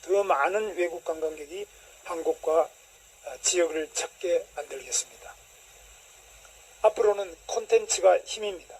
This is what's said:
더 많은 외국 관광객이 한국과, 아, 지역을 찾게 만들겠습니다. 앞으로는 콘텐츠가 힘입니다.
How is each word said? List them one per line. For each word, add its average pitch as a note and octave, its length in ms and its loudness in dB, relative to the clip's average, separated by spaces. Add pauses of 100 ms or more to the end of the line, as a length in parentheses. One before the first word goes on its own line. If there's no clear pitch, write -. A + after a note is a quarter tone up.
더 G3 220 2
많은 F#3 520 0
외국 E3+ 280 -2
관광객이 D#3+ 640 -6 (380)
한국과, D#3+ 640 0 (560)
아, C3 180 -12
지역을 D#3+ 520 0
찾게 - 520 -4 (100)
만들겠습니다. C3 800 -8 (1500)
앞으로는 G3+ 540 2 (100)
콘텐츠가 G#3+ 720 4
힘입니다. G#3 600 -10